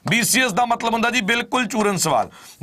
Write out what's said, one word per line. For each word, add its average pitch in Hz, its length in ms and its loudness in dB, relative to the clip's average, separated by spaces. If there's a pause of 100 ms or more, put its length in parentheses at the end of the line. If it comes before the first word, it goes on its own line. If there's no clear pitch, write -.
ਬੀ 220 140 2
ਸੀ 233 180 2
ਐਸ 247 120 0
ਦਾ 240 120 2
ਮਤਲਬ 233 280 -2
ਹੁੰਦਾ 226 160 0
ਜੀ 240 120 0
ਬਿਲਕੁਲ 240 440 -2
ਚੂਰਨ 202 320 0
ਸਵਾਲ। 117 320 0 (340)